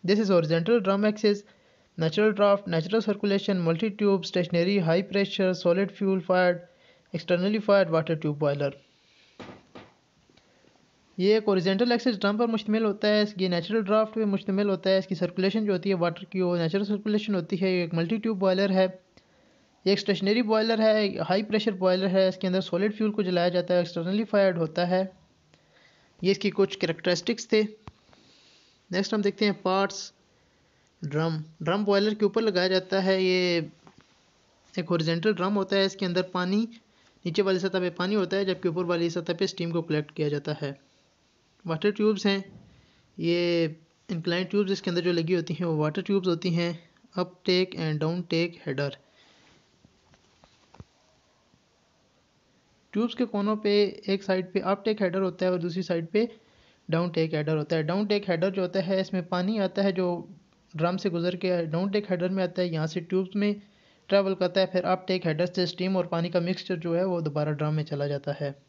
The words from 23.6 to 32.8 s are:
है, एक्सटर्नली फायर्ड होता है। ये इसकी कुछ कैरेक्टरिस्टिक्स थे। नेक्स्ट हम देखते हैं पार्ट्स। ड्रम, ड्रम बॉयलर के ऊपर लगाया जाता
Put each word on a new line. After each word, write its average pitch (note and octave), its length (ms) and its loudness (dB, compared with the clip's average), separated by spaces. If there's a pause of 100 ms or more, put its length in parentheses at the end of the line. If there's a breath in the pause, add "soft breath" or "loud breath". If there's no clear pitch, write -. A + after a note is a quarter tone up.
है, F3+ 60 4
एक्सटर्नली F3 460 -2
फायर्ड G3 320 4
होता D#3+ 280 0
है। F#3 160 2 (1160 soft breath)
ये F3+ 100 2
इसकी F#3+ 220 0
कुछ G3 240 2
कैरेक्टरिस्टिक्स F3 760 -2
थे। G#3+ 100 4 (1300 soft breath)
नेक्स्ट F#3+ 240 -2
हम G#3 80 0
देखते G3+ 220 0
हैं G3+ 180 0
पार्ट्स। F#3+ 500 0 (920 soft breath)
ड्रम, D#3 400 -2 (200)
ड्रम F#3+ 220 0
बॉयलर G3+ 300 2
के G#3 100 0
ऊपर G#3 180 0
लगाया F#3 260 2
जाता F#3 320 0